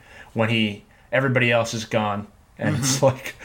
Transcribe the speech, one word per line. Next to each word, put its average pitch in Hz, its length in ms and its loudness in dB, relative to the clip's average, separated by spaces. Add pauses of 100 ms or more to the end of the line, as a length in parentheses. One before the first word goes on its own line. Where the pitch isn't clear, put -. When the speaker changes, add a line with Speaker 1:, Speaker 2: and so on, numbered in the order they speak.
(320)
Speaker 1:
when 110 160 0
he, 110 360 0 (280)
everybody 123 400 2
else 117 220 0
is 110 100 -6
gone, 104 420 -2 (320)
and 147 180 0
it's 131 200 0
Speaker 2:
Mm-hmm. 143 100 2
Speaker 1:
like, - 280 -2 (100)